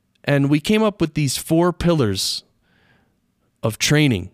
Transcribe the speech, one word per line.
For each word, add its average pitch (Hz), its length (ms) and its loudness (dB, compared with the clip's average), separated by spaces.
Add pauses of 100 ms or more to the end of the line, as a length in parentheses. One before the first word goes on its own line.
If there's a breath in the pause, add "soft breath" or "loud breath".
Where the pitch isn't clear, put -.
(240)
And 139 260 0
we 147 100 2
came 214 220 0
up 208 180 -2
with 160 140 -2
these 147 240 -2
four 170 340 0
pillars 139 720 -2 (1160)
of 113 160 -6
training 131 540 2